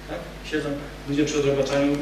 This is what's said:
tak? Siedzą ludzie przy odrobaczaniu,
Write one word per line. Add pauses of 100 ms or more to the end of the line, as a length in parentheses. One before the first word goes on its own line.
tak? (320)
Siedzą (400)
ludzie
przy
odrobaczaniu,